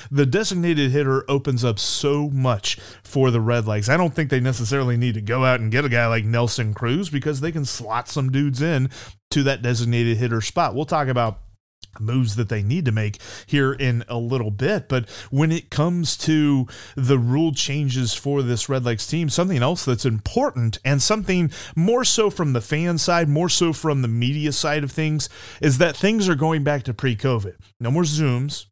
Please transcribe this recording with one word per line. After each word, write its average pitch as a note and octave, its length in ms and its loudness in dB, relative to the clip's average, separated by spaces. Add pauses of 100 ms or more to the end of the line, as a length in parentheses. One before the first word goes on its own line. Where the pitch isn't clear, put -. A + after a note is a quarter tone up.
(100)
The C#3 160 4
designated E3+ 640 0
hitter C3+ 380 0
opens C3+ 360 0
up A2+ 140 0
so D3 500 0
much B2+ 500 0 (240)
for C3 280 2
the A#2 100 2
Red A#2 260 0
Legs. G#2+ 220 -2
I C#3+ 80 4
don't E3+ 180 2
think D3+ 140 0
they C3+ 120 2
necessarily B2 580 0
need A#2+ 160 0
to G#2+ 80 -4
go B2 240 0
out B2+ 140 4
and A2 120 0
get C#3 140 2
a - 20 0
guy A#2 180 2
like A2+ 200 0
Nelson A2+ 480 0
Cruz C#3+ 340 -2
because D3 320 -2
they D#3+ 100 -2
can D#3 140 -2
slot A#2 440 -4
some C3 220 0
dudes C#3 300 0
in C#3 300 2 (400)
to C#3+ 140 2
that C3+ 180 0
designated A#2 560 2
hitter A2+ 240 0
spot. E3 320 0
We'll C#3+ 100 -2
talk D3+ 240 -2
about A#2+ 320 0 (580)
moves A2+ 380 -2
that A2+ 120 -2
they G#2+ 140 -2
need C#3+ 220 0
to A#2+ 80 2
make G#2+ 260 -2 (280)
here C#3 260 2
in B2 340 -2
a A#2+ 100 -6
little A#2 360 -2
bit. D3 360 -2
But B2+ 220 -2 (200)
when D3+ 200 2
it E3 200 -4
comes E3+ 480 0
to D3 500 2 (260)
the C3+ 240 2
rule C#3 340 2
changes C3 600 -2
for C#3+ 280 -2
this A#2+ 260 -2
Red C3 160 -2
Legs A#2 240 -2
team, D#3+ 200 0
something E3+ 320 0
else C#3 240 0
that's B2 200 0
important A#2+ 800 0
and C#3 180 2
something F#3 480 2 (240)
more A3+ 300 2
so G#3+ 260 2
from D3+ 220 -2
the A#2+ 80 2
fan E3 360 -2
side, E3+ 320 2
more D#3 200 2
so E3+ 240 2
from C#3+ 300 0
the A#2+ 60 0
media C3+ 440 0
side D3+ 320 0
of C3+ 80 -6
things, D#3 360 -2 (320)
is C3+ 180 4
that D#3 180 4
things G#3 320 2
are E3 80 4
going D#3 260 2
back C#3+ 220 0
to B2 100 -4
pre-covid. A#2 640 -2 (240)
No A#2 100 -2
more E3+ 140 2
Zooms. D3 680 -2